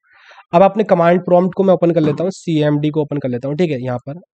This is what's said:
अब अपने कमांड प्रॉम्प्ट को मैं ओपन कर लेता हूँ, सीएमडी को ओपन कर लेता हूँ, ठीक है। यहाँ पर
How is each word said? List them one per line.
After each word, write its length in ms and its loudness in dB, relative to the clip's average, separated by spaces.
अब 80 2
अपने 220 2
कमांड 380 2
प्रॉम्प्ट 340 2
को 80 0
मैं 100 4
ओपन 180 2
कर 100 2
लेता 220 0
हूँ, 100 -4
सीएमडी 560 0
को 120 -2
ओपन 160 -4
कर 120 -4
लेता 180 -6
हूँ, 100 -4
ठीक 140 0
है। 120 -6
यहाँ 140 -6
पर 240 -12